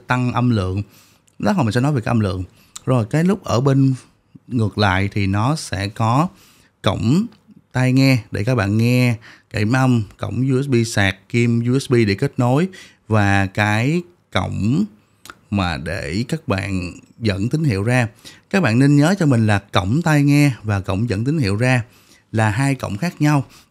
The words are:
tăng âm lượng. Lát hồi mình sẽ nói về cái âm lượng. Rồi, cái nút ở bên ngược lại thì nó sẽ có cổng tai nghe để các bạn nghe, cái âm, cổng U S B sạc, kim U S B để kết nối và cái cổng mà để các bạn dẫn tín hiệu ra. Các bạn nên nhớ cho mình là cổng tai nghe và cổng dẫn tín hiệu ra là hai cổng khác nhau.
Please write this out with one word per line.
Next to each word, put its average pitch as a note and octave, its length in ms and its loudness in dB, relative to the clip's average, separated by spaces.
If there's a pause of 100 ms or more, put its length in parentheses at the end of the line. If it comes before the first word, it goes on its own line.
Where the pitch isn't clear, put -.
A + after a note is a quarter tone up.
tăng B2 260 -2
âm B2 160 0
lượng. G2 340 0 (560)
Lát G#2 120 0
hồi G#2+ 140 0
mình G#2+ 60 0
sẽ B2 100 0
nói C#3+ 100 0
về C3+ 100 -2
cái A#2+ 100 -4
âm A#2 80 2
lượng. F#2 240 -2 (420)
Rồi, B2+ 240 0
cái D#3 140 0
nút G3 200 0
ở G#2+ 180 0
bên C3+ 320 2 (540)
ngược A2 300 -2
lại G2 340 2
thì G2+ 160 -2
nó G#2 280 0
sẽ G2 320 -6
có A#2 400 0 (540)
cổng A#2+ 440 0 (460)
tai B2+ 220 0
nghe C3 380 2
để G#2 120 -4
các B2+ 120 -2
bạn G#2 220 0
nghe, B2 380 2 (340)
cái G#2+ 240 -2
âm, B2+ 300 2 (140)
cổng G#2+ 340 -4
U C3 120 0
S C#3+ 40 -8
B C3+ 80 0 (100)
sạc, G2 440 -2
kim A#2+ 440 0
U C3+ 60 0
S C3+ 120 -6
B - 20 2 (140)
để G2 80 2
kết - 220 -4
nối C3 300 2 (400)
và G2+ 380 2
cái G#2+ 560 -2 (300)
cổng G2 540 -2 (640)
mà F2+ 280 -2
để D#2+ 500 -6
các - 200 -8
bạn F#2+ 440 -4 (280)
dẫn G2+ 300 -2
tín D#3 140 -2
hiệu G2+ 200 0
ra. B2 240 0 (420)
Các F#3+ 140 0
bạn A#2 160 2
nên C#3+ 160 4
nhớ D3+ 240 4
cho E3+ 60 0
mình A#2 220 4
là G#2 120 2
cổng G2+ 420 -2
tai D3+ 220 2
nghe C#3+ 280 4 (120)
và G#2 180 -2
cổng G2 280 -2
dẫn A#2 160 -2
tín D3+ 120 -2
hiệu G2+ 180 0
ra B2 280 2 (480)
là G#2+ 180 2
hai C3+ 260 0
cổng G2 220 -6
khác F3 240 -6
nhau. D3 240 2 (240)